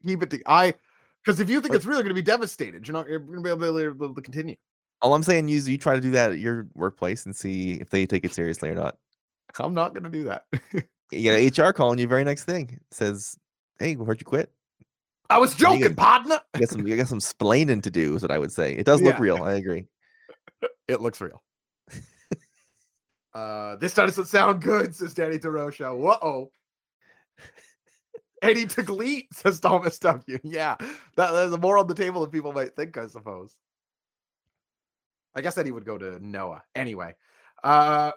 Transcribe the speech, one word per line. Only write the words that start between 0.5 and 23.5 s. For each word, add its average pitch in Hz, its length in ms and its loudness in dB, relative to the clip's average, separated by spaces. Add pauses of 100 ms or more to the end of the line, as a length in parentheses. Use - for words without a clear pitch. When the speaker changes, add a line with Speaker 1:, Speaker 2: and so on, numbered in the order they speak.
Speaker 1:
'cause 185 140 2
if 190 100 0
you 262 120 0
think 302 120 -4
Speaker 2:
But - 40 6
Speaker 1:
it's 170 100 -2
real, 285 120 -2
you're 247 40 2
gonna 196 120 -4
be 185 80 -2
devastated. 160 640 -4
You're 143 80 -10
not, 160 140 -6
you're 156 120 -6
gonna 165 220 -14
be 175 80 -2
able 170 80 -2 (200)
to, - 80 0
able 143 280 -8
to 139 80 -12
continue. 147 340 -10 (460)
Speaker 2:
All 131 120 8
I'm 156 80 6
saying 160 280 4
is 143 180 2
you 131 100 2
try 139 160 2
to 131 60 2
do 131 120 0
that 120 200 4
at 80 60 -4
your 113 360 -4
workplace 92 520 -4
and 98 100 -12
see 92 380 -4
if - 160 -10
they 95 160 2
take 90 180 0
it 90 100 -6
seriously 80 360 -4
or 82 40 -4
not. 80 220 -4 (640)
Speaker 1:
I'm 170 140 -4
not 170 200 -2
gonna 170 160 -12
do 160 140 -6
that. 107 200 -6 (280)
<laughs> 196 120 -4 (260)
Speaker 2:
You 110 200 0
got 110 80 6
H 131 220 4
R 180 120 6
calling 123 280 2
you 120 80 0
very 131 160 2
next 143 200 -4
thing. 143 360 -6 (100)
Says, 101 480 -4 (400)
"Hey, 156 160 -4
we 120 100 -8
heard 110 160 -2
you - 40 -20
quit." 147 260 -2 (800)
Speaker 1:
I 220 80 8
was 262 140 4
Speaker 2:
You - 140 -8
Speaker 1:
joking, - 160 6
Speaker 2:
got, 156 140 4
Speaker 1:
partner. 247 440 6 (140)
Speaker 2:
you - 60 -2
got 117 100 4
some, 104 180 -4
you 113 80 0
got 123 120 0
some 120 120 -6
splaining 113 640 2
to 98 60 -6
do 80 260 0
is - 60 -4
what 90 100 -2
I 78 60 0
would 73 120 -2
say. 73 240 -2
It - 100 -4
does 139 180 6
look 127 140 6
Speaker 1:
Yeah. 127 60 -4
Speaker 2:
real. 87 220 2
I 95 80 -2
agree. 95 320 -4 (480)
Speaker 1:
<laughs> - 560 -10
It 117 140 -2
looks 117 180 -6
real. - 220 -12 (480)
<laughs> - 40 -20 (1400)
Uh, 107 420 -10